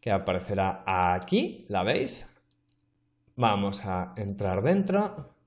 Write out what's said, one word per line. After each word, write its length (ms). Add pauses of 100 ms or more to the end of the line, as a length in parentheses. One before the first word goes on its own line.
que 100
aparecerá 760
aquí, 800
¿la 140
veis? 600 (920)
Vamos 480
a 320
entrar 460
dentro. 720 (120)